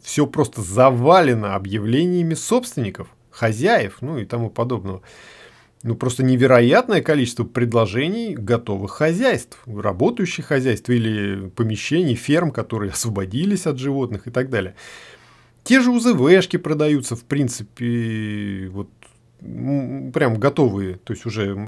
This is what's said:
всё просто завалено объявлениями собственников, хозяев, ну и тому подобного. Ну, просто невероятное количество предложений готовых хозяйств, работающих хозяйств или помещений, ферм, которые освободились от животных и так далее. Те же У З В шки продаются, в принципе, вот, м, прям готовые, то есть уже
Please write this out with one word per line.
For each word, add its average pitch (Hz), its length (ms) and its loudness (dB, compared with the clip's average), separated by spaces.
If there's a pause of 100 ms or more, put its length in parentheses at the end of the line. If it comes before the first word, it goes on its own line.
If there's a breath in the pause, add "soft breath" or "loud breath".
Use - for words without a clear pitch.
всё - 240 0
просто - 340 -2
завалено 120 920 2
объявлениями 131 800 -2
собственников, 151 720 -4 (240)
хозяев, 117 720 0
ну 143 180 -6
и 101 60 -6
тому 117 260 -4
подобного. 98 500 -4 (800 loud breath)
Ну, 117 140 -2
просто 127 260 -4
невероятное 131 800 6
количество 131 440 0
предложений 123 920 -2
готовых 104 560 -2
хозяйств, 170 720 -2
работающих 104 800 -2
хозяйств 131 460 0
или 104 640 -2
помещений, 123 580 0
ферм, 151 380 0
которые 104 400 -4
освободились 117 720 -2
от 143 140 -2
животных 131 480 -4
и - 20 -14
так 127 220 -4
далее. 95 240 -2 (880 loud breath)
Те 262 180 6
же 247 100 4
У 240 80 4
З 233 140 4
В 170 280 6
шки 180 160 -2
продаются, 151 580 0
в - 80 -12
принципе, 110 1500 -4
вот, 98 180 -8 (520)
м, 131 680 -6
прям 120 280 0
готовые, 104 560 0
то - 180 -10
есть - 120 -10
уже 104 420 -4